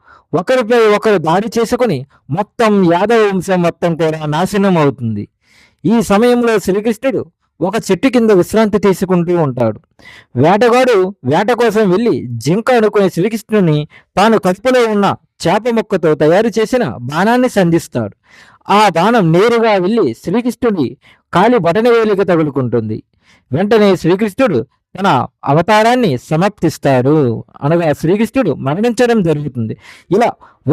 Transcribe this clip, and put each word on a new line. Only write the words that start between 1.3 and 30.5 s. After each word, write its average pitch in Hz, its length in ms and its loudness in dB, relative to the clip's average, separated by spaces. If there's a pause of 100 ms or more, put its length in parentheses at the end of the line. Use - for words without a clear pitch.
చేసుకుని 226 460 -2 (240)
మొత్తం 196 640 0
యాదవ 208 220 0
వంశం 190 460 0
మొత్తం 170 340 -2
కూడా 156 300 -2
నాశనం 185 520 0
అవుతుంది. 117 500 -2 (580)
ఈ 220 160 2
సమయంలో 233 580 0
శ్రీకృష్ణుడు 208 720 -4 (300)
ఒక 185 120 -2 (180)
చెట్టు 190 160 0
కింద 226 240 2
విశ్రాంతి 208 480 2
తీసుకుంటూ 180 580 0
ఉంటాడు. 123 440 -2 (540)
వేటగాడు 208 880 2
వేట 170 280 0
కోసం 220 400 0
వెళ్ళి 185 380 0
జింక 139 420 -2
అనుకునే 214 380 2
శ్రీకృష్ణుని 185 800 -2 (300)
తాను 208 220 2
కడుపులో 240 460 0
ఉన్న 202 300 0 (320)
చేప 208 220 0
ముక్కతో 175 460 0
తయారు 165 320 2
చేసిన 226 420 -2
బాణాన్ని 180 600 -2
సంధిస్తాడు. 165 680 -2 (540)
ఆ 208 180 4
బాణం 180 420 2
నేరుగా 226 400 2
వెళ్ళి 190 420 0
శ్రీకృష్ణుడి 214 840 -4 (360)
కాలి 226 240 2
బటనవేలికి 214 680 0
తగులుకుంటుంది. 127 800 -2 (480)
వెంటనే 202 440 2
శ్రీకృష్ణుడు 190 680 0 (340)
తన 165 280 0 (180)
అవతారాన్ని 214 720 2
సమాప్తిస్తాడు, 147 1300 0 (180)
అనగా 160 320 0
శ్రీకృష్ణుడు 208 600 -2
మరణించడం 220 680 -2
జరుగుతుంది. 147 540 -4 (340)
ఇలా 208 200 2 (420)